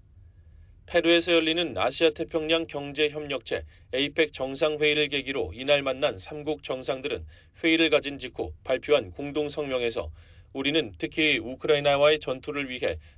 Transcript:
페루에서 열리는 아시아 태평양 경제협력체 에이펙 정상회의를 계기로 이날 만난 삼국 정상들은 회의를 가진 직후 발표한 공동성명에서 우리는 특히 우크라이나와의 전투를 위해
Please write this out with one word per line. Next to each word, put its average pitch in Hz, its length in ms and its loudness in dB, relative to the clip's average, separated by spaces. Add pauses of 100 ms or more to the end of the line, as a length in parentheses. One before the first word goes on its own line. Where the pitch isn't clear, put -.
(880)
페루에서 170 440 4
열리는 160 460 2
아시아 131 320 4
태평양 160 580 -2
경제협력체 143 960 -4 (300)
에이펙 143 400 0
정상회의를 147 720 0
계기로 135 460 -4
이날 139 300 0
만난 131 340 -2
삼국 147 460 -8
정상들은 131 640 -6 (380)
회의를 165 260 4
가진 143 280 2
직후 117 340 -8 (140)
발표한 131 460 0
공동성명에서 139 1000 -4 (400)
우리는 135 460 0
특히 156 400 0
우크라이나와의 143 840 2
전투를 139 500 -6
위해 120 280 -4 (200)